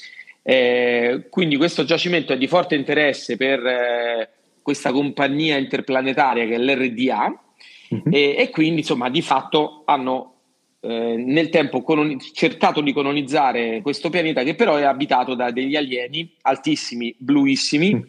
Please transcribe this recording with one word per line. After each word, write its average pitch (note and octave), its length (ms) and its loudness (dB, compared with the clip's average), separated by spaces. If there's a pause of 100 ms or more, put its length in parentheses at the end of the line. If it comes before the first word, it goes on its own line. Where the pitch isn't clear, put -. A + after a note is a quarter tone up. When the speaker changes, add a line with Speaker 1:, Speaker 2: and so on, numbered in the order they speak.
(420)
Speaker 1:
Eh, B2 880 2
quindi D#3+ 260 0
questo E3 280 0
giacimento D#3+ 500 0
è - 20 0
di B2+ 100 -2
forte F3 280 0
interesse C#3 640 0
per, C3 280 0
eh, A#2+ 640 -2 (320)
questa C#3+ 320 -2
compagnia C#3+ 640 0
interplanetaria C3 880 0
che A2+ 80 -2
è A#2 40 0
l'R B2+ 340 0
D B2 180 -2
A, C#3 280 -2 (560)
Speaker 2:
Mm-hmm. A2 80 -4 (100)
Speaker 1:
e, C#3+ 260 4
e B3 120 2
quindi, D#3+ 300 2
insomma, B2+ 300 -2
di D3 100 0
fatto D3+ 640 0
hanno, C3 480 0 (480)
eh, A#2 380 -2
nel C#3+ 320 0
tempo C#3+ 320 2
coloni-, D3+ 360 0 (140)
cercato E3 480 0
di C#3+ 140 0
colonizzare C3 880 0
questo C#3+ 260 -4
pianeta, D#3+ 340 -2
che D3+ 120 -2
però E3 220 2
è D3 80 0
abitato C3 500 0
da A#2+ 160 -2
degli C3 260 -2
alieni C#3 560 -6 (100)
altissimi, B2+ 760 -2
bluissimi, C#3 760 2
Speaker 2:
Mm. A#2 140 0